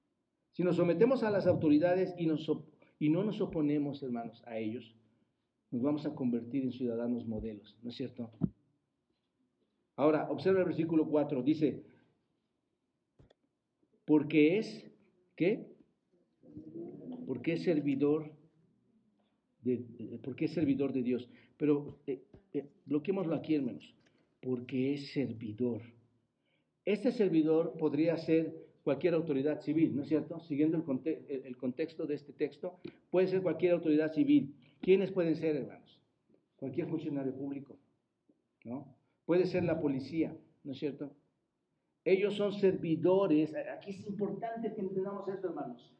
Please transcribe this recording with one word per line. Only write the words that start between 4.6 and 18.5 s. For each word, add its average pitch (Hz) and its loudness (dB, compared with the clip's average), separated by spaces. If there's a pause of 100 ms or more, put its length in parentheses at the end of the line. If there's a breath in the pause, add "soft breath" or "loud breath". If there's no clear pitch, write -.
nos 120 -2
vamos 147 0
a 147 -4
convertir 120 -2
en 120 -2
ciudadanos 117 -4
modelos, 107 -8
¿no 120 -12
es - -16
cierto? 120 -10 (1700)
Ahora, 147 2
observa 185 2
el 180 2
versículo 160 0
cuatro, 143 0
dice, 147 0 (2250 loud breath)
"Porque 151 4
es", - -8 (440)
¿qué? 196 -2 (1500)
"Porque 131 -4
es - -4
servidor 147 2 (1300)